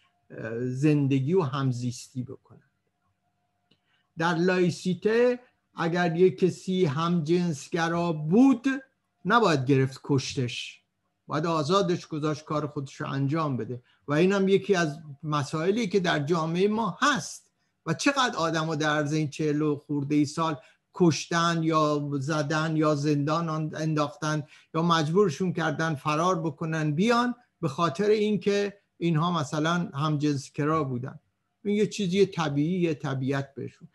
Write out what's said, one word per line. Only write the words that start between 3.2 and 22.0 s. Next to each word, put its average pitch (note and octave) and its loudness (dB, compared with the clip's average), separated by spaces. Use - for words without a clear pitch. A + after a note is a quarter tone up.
در E3 2
لایسیته F#3 2
اگر E3+ 0
یک F#3 4
کسی F#3 0
همجنسگرا E3+ 0
بود، A3 4
نباید F3 4
گرفت C3 2
کشتش، - -4
باید D3+ -4
آزادش E3+ 0
گذاشت D3+ -4
کار D3+ -4
خودش C#3+ -10
رو C#3 -6
انجام C#3 -2
بده. A#2 -8
و C#3+ -2
اینم F#3+ 4
یکی G3 4
از D#3+ 0
مسائلی D#3+ -2
که G3 0
در D#3+ 0
جامعه E3 0
ما G#3+ -4
هست. - -2
و D#3+ 0
چقدر C4 0
آدمو D#3+ -2
در D3+ 0
عرض D3 0
این D#3 0
چهل D3+ -2
و D3 0
خورده C#3+ -4
ای D3 4
سال D#3+ -4
کشتن E3+ 2
یا D3+ 0